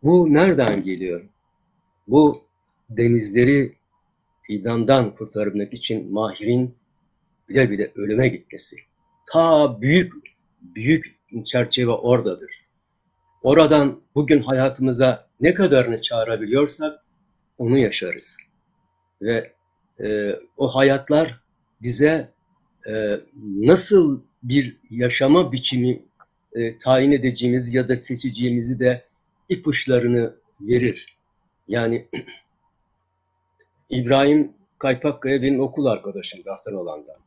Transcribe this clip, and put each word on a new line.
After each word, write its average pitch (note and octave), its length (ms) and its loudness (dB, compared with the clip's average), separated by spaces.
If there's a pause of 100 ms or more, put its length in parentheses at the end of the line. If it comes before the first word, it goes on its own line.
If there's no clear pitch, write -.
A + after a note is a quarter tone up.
Bu D#3+ 320 4
nereden C3 500 2
geliyor? F2+ 440 -8 (800)
Bu C#3+ 380 4 (460)
denizleri A#2+ 840 2 (680)
fidandan A#2 720 0
kurtarmak G#2 600 -6
için A2+ 380 -8
Mahir'in A2 640 -2 (760)
bile B2 220 2
bile G2+ 240 -6
ölüme G#2+ 340 0
gitmesi. - 480 -10 (560)
Ta D3+ 480 4
büyük, E3+ 320 2 (500)
büyük - 560 -4 (260)
çerçeve B2 460 0
oradadır. A2+ 600 -2 (920)
Oradan D3 580 4 (140)
bugün C#3+ 280 2
hayatımıza C3 880 -2 (120)
ne E3+ 140 2
kadarını B2+ 460 2
çağırabiliyorsak A2+ 1040 -4 (540)
onu B2 200 0
yaşarız. - 580 -4 (840)
Ve, A2+ 300 -4 (480)
e, G#2 340 -4 (220)
o C3+ 120 -2
hayatlar C3+ 720 0 (420)
bize, C#3+ 500 0 (560)
e, G#2+ 320 -4 (240)
nasıl C#3 800 4 (200)
bir B2+ 340 -2 (140)
yaşama C3 640 2
biçimi, B2 500 -2 (500)
e, A#2 260 -6
tayin C3 340 4
edeceğimiz B2 640 -2
ya B2+ 140 0
da B2 80 0
seçeceğimizi A#2+ 840 -6
de B2 240 0 (440)
ipuçlarını B2 880 0 (260)
verir. A#2 580 -2 (500)
Yani A#2 440 -4
<clears throat> - 1800 -20
İbrahim C#3 640 2 (260)
Kaypakkaya C3+ 640 -2
benim C3+ 180 0
okul C#3 260 -2
arkadaşımdı G2 640 -6
Hasan G2 240 -12
Olan'dan. D#2 420 -12 (100)